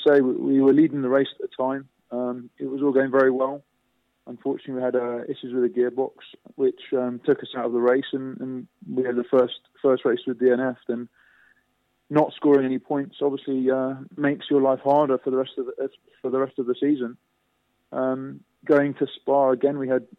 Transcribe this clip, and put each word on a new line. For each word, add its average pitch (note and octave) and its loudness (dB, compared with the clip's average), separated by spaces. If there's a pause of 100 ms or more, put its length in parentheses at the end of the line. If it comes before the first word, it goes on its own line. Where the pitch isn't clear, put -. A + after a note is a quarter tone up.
say, C#3+ 6
we, B2+ 2
we C3+ 2
were C3+ 6
leading D3 4
the B2+ -2
race C3+ 2
at - -10
the - -6
time. C3+ -6 (240)
Um, B2 -6
it C#3 -10
was C3+ -6
all C#3+ 2
going C3+ 2
very C3 4
well. C3 -2 (640)
Unfortunately, C3+ -8
we B2+ -4
had, B2+ -2
uh, A#2+ -4
issues C3+ -10
with B2+ 0
the A#2+ 0
gearbox, B2 -2 (420)
which, C3 -2 (120)
um, B2 -2
took C#3 2
us A#2+ -16
out A#2+ -6
of A#2+ -4
the A#2+ 0
race, B2 2
and, C3 -8
and C3 -10 (240)
we B2+ -2
had B2 -4
the A#2+ -2
first, B2 0 (240)
first C3 2
race A#2+ 0
with B2 -6
D B2+ 4
N B2 2
F. C3 -4 (100)
And A#2+ -6 (1000)
not D3+ 2
scoring C#3+ 4
any B2+ -2
points C#3 -6
obviously, C3+ -2
uh, C3 0 (240)
makes C#3+ -2
your C#3+ 4
life C3 2
harder C#3 2
for - -6
the C3 0
rest C3 -4
of B2 -6
the, B2+ -8
uh, C3+ -6 (360)
for B2+ -4
the C3 -2
rest C3+ -4
of B2+ -4
the B2 -2
season. C3+ -2 (760)
Um, C3+ -6 (220)
going C#3+ 2
to C#3 -2
Spa C3+ 2
again, C#3 0
we C3+ -6
had, B2+ 0 (100)